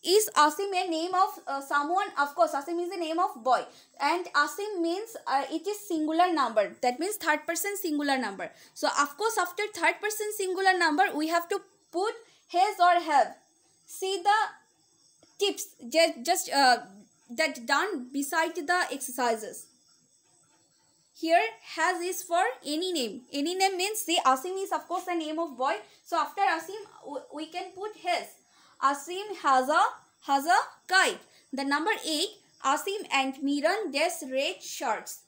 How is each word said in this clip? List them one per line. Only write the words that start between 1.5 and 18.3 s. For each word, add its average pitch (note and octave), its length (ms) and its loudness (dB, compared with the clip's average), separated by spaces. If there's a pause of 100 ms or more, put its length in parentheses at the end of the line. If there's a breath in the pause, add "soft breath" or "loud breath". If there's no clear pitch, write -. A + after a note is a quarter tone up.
someone? D#4+ 460 0 (100)
Of C#4+ 160 0
course, D#4+ 180 4
Asim E4+ 300 -4
is F4 80 -6
the G4 80 -8
name E4 200 -4
of D#4+ 240 -2
boy. A#3 200 2 (360 loud breath)
And E4+ 360 0
Asim F4 480 0
means, F#4 340 -4 (100)
uh, C4+ 240 0
it D#4+ 160 -6
is G#4 140 -4
singular D#4+ 500 0
number. B3 520 0
That B3 180 0
means G4+ 160 -4
third D4+ 300 0
person G4 320 -4
singular D4 400 0
number. G3 320 -4 (240 loud breath)
So, D4 140 -2 (120)
of C#4+ 160 0
course, G#4+ 220 0
after F4+ 240 -2 (100)
third E4+ 300 4
person G#4+ 240 -2 (100)
singular F#4+ 400 2
number, E4+ 280 4 (100)
we D#4 140 0
have E4+ 200 2
to G4+ 120 0 (300)
put G4+ 240 0 (340 soft breath)
his F#4+ 300 4
or F4 220 8
have. D4 340 4 (520)
See F#4+ 360 -4
the G#4 160 4 (1000)
tips G4 300 -2 (200)
ju-, D#4+ 340 2
just, F4 300 0
uh, B3+ 260 6 (520)
that D4+ 340 -2
done C#4+ 480 -2
beside E4 440 -2